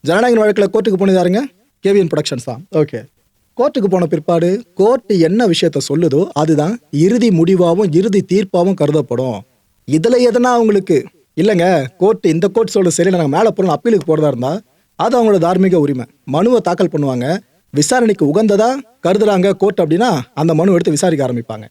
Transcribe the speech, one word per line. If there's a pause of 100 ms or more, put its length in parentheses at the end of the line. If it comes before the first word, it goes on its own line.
ஜனநாயகன்
வழக்குல
கோர்ட்டுக்கு
போனது
யாருங்க? (380)
கே
வி
என்
ப்ரொடக்ஷன்ஸ்
தான். (100)
ஓகே, (460)
கோர்ட்டுக்கு
போன
பிற்பாடு (100)
கோர்ட்
என்ன
விஷயத்த (120)
சொல்லுதோ
அதுதான் (120)
இறுதி
முடிவாவும்
இறுதி
தீர்ப்பாவும்
கருதப்படும். (500)
இதுல
எதனா
அவங்களுக்கு, (360)
"இல்லைங்க, (120)
கோர்ட்,
இந்த
கோர்ட்
சொல்றது
சரியில்லை,
நாங்க
மேல
போறோம்"
அப்பீலுக்கு
போறதா
இருந்தா (340)
அது
அவங்களோட
தார்மீக
உரிமை. (200)
மனுவை
தாக்கல்
பண்ணுவாங்க. (340)
விசாரணைக்கு
உகந்ததா (280)
கருதுறாங்க
கோர்ட்
அப்படின்னா (120)
அந்த
மனு
எடுத்து
விசாரிக்க
ஆரம்பிப்பாங்க.